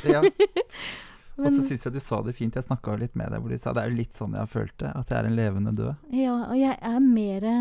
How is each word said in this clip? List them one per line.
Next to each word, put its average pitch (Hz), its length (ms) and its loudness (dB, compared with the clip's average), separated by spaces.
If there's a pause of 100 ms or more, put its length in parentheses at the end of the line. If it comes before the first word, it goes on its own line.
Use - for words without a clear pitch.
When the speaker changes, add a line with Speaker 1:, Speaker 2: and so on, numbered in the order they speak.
Speaker 1:
Ja. 294 220 6
Speaker 2:
<laughs> - 1120 -2
Speaker 1:
Og 277 60 -2
så 143 80 6
Speaker 2:
Men 139 100 6
Speaker 1:
synes 139 240 -2
jeg 123 80 -4
du 139 80 -4
sa 107 240 -2
det 120 80 -4
fint. 117 240 -2
Jeg - 80 -2
snakket - 240 -2
jo 104 80 -2
litt 120 160 -4
med - 160 -4
deg 110 100 -4
hvor 117 140 -6
du 117 40 -4
sa, 120 140 -4
«Det 117 120 0
er 117 80 -2
jo 117 80 -2
litt - 180 -6
sånn 107 160 -6
jeg 104 80 -4
har 107 80 -6
følt 107 320 -4
det, 139 80 -6
at 123 220 -6
jeg 120 80 0
er 110 80 0
en 113 100 0
levende 104 400 0
død.» 139 320 -6
Speaker 2:
Ja, 254 220 0 (180)
og 247 80 -2
jeg 269 240 2
er 233 160 -2
mer 214 480 4 (140)